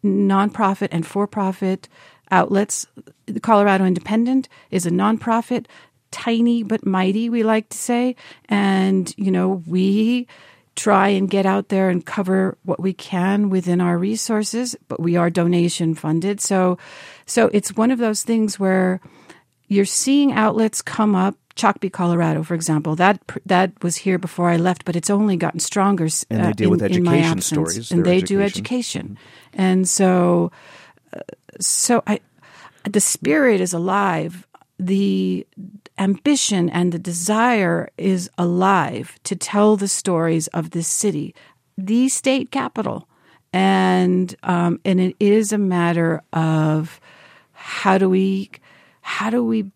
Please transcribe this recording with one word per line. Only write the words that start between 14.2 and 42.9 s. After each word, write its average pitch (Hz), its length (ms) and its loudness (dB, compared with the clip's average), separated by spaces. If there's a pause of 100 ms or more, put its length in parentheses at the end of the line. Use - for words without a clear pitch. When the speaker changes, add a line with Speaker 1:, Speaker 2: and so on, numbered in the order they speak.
Speaker 1:
but - 140 -8
we 170 160 2
are 175 120 2
donation 170 680 2
funded. 165 440 -2
So, 185 380 2 (480)
so 226 260 2
it's 202 240 0
one 233 160 2
of 247 80 -2
those 220 240 -2
things 220 340 0
where 190 440 0 (680)
you're 196 160 2
seeing 277 480 2
outlets 214 500 0
come 214 320 0
up. 185 220 2 (200)
Chalkbeat 202 360 0
Colorado, 170 500 0
for 160 120 -4
example, 156 420 -2
that, 185 240 4 (260)
that 185 280 2 (100)
was 170 140 -2
here 185 200 0
before 175 320 -2
I 170 60 2
left, 175 300 0
but 175 100 -4
it's 175 140 -4
only 202 260 2
gotten 165 240 -2
stronger 190 460 0
s-, 160 240 -2
Speaker 2:
And 107 120 0
they 107 60 2
Speaker 1:
uh, 107 60 0
Speaker 2:
deal 104 200 2
Speaker 1:
in, - 60 2
Speaker 2:
with 101 100 0
Speaker 1:
in - 140 2
my - 140 4
Speaker 2:
education - 200 2
Speaker 1:
absence. - 100 -4
Speaker 2:
stories, 117 440 -4
Speaker 1:
And 175 140 2
Speaker 2:
their 180 80 4
Speaker 1:
they 185 80 2
do 196 180 -2
Speaker 2:
education. 196 220 -2
Speaker 1:
education. 233 560 -8 (340)
Speaker 2:
Mm-hmm. - 100 -6
Speaker 1:
And 185 280 2
so, 175 640 2 (640)
uh, - 60 -14 (400)
so - 480 0
I, 208 140 -2 (680)
the 202 120 2
spirit 254 580 2
is 180 140 -2
alive. 175 720 -2 (320)
The 190 680 0 (520)
ambition 196 720 0
and 175 240 0
the 170 60 -6
desire 185 960 0
is 185 400 -2
alive 175 880 0
to 196 100 -4
tell 208 400 2
the 196 140 -4
stories 165 600 0
of 165 200 -4
this 170 180 -6
city, 165 480 -4 (420)
the 220 300 0
state 262 440 -2
capital. - 580 -6 (420)